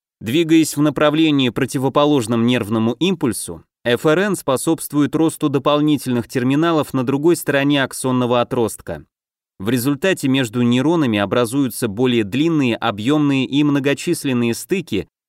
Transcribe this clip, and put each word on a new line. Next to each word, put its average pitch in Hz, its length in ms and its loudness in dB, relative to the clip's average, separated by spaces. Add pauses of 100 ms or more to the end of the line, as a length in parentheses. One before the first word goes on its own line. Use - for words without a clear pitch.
(220)
Двигаясь 160 560 2
в 147 40 2
направлении, 151 680 2
противоположном 127 960 0
нервному 113 480 0
импульсу, 139 720 -4 (220)
F 120 200 0
R 156 140 4
N 196 160 0
способствует 143 800 -2
росту 156 320 0
дополнительных 139 800 0
терминалов 143 640 0
на 131 120 0
другой 143 320 2
стороне 143 480 0
аксонного 123 560 0
отростка. 107 640 -4 (540)
В 95 100 -6
результате 139 580 0
между 123 340 0
нейронами 127 580 2
образуются 120 680 -2
более 117 380 0
длинные, 135 500 0
объёмные 135 720 0
и 147 180 0
многочисленные 139 920 0
стыки 117 520 -4 (220)